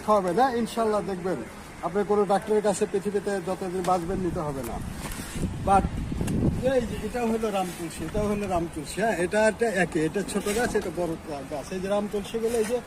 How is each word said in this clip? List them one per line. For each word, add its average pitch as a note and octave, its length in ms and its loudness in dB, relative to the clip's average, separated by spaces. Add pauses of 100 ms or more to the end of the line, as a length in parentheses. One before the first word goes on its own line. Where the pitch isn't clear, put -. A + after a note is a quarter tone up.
খাওয়াবেন, F#3 340 4
হ্যাঁ, C4 120 6 (100)
ইনশাল্লাহ G#3+ 400 0 (100)
দেখবেন F3 280 -2 (460)
আপনার F#3 260 0
কোনো G#3 100 6 (100)
ডাক্তারের G3+ 360 4
কাছে F#3 240 2
পৃথিবীতে G3+ 400 0 (160)
যতদিন F#3 420 -2
বাঁচবেন F#3 360 2
নিতে E3+ 220 -2
হবে C3+ 220 -4
না। - 60 -6 (920)
But F#3+ 180 6 (920)
এই B3 140 4
যে F3 60 -4 (100)
এটা A#3+ 160 -4 (100)
হলো A3+ 160 0 (100)
রাম F3+ 200 0
তুলসী, E3+ 320 -8
এটা G#3 200 0
হলো G3+ 240 0
রাম E3+ 200 2
তুলসী, D3+ 300 -8
হ্যাঁ, A3 200 4
এটা F#3+ 160 2 (120)
একটা A#3 160 0 (160)
একই, D#3+ 240 0
এটা G3 140 0 (100)
ছোট G3+ 140 -2 (120)
গাছ, A#3+ 220 2
এটা F#3+ 200 -4
বড় E3 140 0 (380)
গাছ। C#3 240 -6
এই F#3+ 80 -4
যে F#3+ 100 -4
রাম G#3 180 0
তুলসী G#3 320 -4
গুলো A#3 180 0
এই G#3 100 2
যে B3 160 0